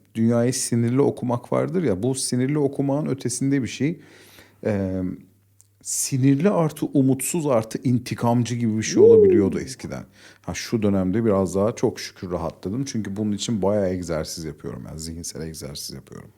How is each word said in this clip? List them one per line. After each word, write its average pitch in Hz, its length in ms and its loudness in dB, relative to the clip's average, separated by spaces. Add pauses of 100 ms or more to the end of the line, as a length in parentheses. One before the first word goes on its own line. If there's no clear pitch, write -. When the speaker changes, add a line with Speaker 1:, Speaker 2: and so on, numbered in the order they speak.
(160)
Speaker 1:
Dünyayı 117 380 2
Sinirli 120 480 0
Okumak 123 520 -2
vardır 147 300 0
ya, 98 200 0
bu 131 120 0
sinirli 131 440 -2
okumağın 139 460 -2
ötesinde 135 580 -2
bir 104 40 -4
şey. 156 320 -4 (680)
E, 95 360 -2 (800)
sinirli 139 680 2
artı 170 360 0
umutsuz 139 640 2
artı 117 360 0
intikamcı 120 720 0
gibi 113 220 0
bir 110 60 -2
şey - 200 4
olabiliyordu 403 520 8
Speaker 2:
Hmm. - 100 -4
Speaker 1:
eskiden. - 380 -12 (380)
Ha, 85 120 -8
şu - 280 -2
dönemde 98 440 2
biraz 95 300 2
daha 104 200 2
çok - 240 0
şükür - 320 -10
rahatladım. 90 540 -6
Çünkü 101 300 -6
bunun 107 160 -2
için 104 300 -2
bayağı 98 280 2
egzersiz 82 560 -6
yapıyorum. 67 440 -12
Yani 78 100 -14
zihinsel 82 420 -10
egzersiz 76 540 -12
yapıyorum. - 420 -18